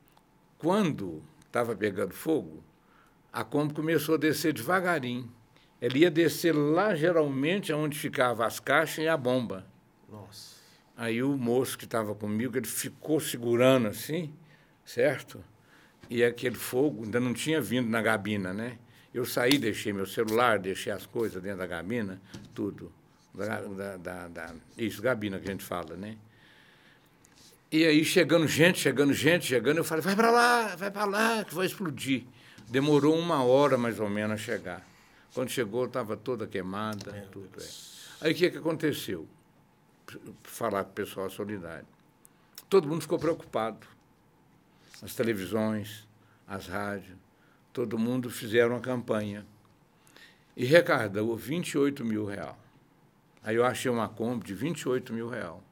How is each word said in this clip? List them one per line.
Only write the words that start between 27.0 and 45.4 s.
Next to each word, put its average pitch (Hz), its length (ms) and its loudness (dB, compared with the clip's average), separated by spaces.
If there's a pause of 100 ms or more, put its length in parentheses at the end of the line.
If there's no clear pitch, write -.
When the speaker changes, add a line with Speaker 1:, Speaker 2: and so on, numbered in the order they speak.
Speaker 1:
E 160 140 4
aí 151 200 6
chegando 160 420 6
gente, 139 320 6
chegando 139 340 4
gente, 143 340 2
chegando, 127 320 2
eu 165 60 2
falei, 160 180 -2
"Vai 190 120 0
pra 220 160 4
lá, 233 460 4
vai 196 140 -6
pra 202 140 -4
lá, 220 400 2
que - 80 -12
vai 175 140 0
explodir." 135 580 -4 (440)
Demorou 143 500 6
uma 165 240 2
hora 131 340 6
mais 117 220 0
ou 104 100 0
menos 107 260 0
a - 20 -2
chegar. 95 500 -6 (480)
Quando 123 160 -2
chegou, 120 380 -2
tava 110 280 -6
toda 110 300 -4
queimada, 104 640 -6
Speaker 2:
Meu 101 140 -14
Speaker 1:
tudo, 95 300 -16
Speaker 2:
Deus. - 520 -16 (140)
Speaker 1:
é. 147 40 0
Aí 165 60 4
o 156 40 -2
que 170 140 4
que - 80 -8
aconteceu? 139 680 -2 (1160)
Falar 101 420 -4
com - 60 -16
o - 40 -20
pessoal 95 360 -8
solidário. 90 560 -10 (840)
Todo 180 200 4
mundo 156 140 -2
ficou 156 160 -2
preocupado. 131 680 -4 (1160)
As 101 120 -12
televisões, 107 920 -2 (400)